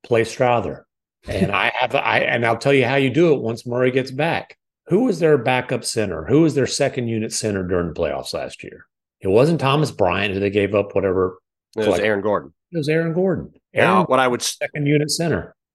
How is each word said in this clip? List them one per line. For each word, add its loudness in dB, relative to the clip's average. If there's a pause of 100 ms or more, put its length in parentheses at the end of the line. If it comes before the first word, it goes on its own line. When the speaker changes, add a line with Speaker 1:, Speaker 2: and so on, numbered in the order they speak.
Speaker 1:
Play 2
Strather. 0 (400)
And 0
I 2
have, -2
I, 0
and 0
I'll 0
tell 0
you 4
how 0
you 2
do 2
it 0
once -6
Murray 0
gets -2
back. -4 (300)
Who 2
was -2
their 4
backup -2
center? -4
Who 4
was 4
their 0
second -2
unit -4
center -2
during 0
the -6
playoffs -4
last -10
year? -18 (340)
It -4
wasn't 4
Thomas 0
Bryant, 0
who -2
they 0
gave 0
up 0
whatever. 0 (360)
Speaker 2:
It -4
was 0
Speaker 1:
Like, 2
Speaker 2:
Aaron 0
Gordon. -2 (180)
Speaker 1:
it -8
was -2
Aaron 0
Gordon. -2 (220)
Speaker 2:
Now, 2
Speaker 1:
Aaron 2
Speaker 2:
what 2
I 2
would -2
s-, -6
Speaker 1:
second -6
unit 2
center. -4 (200)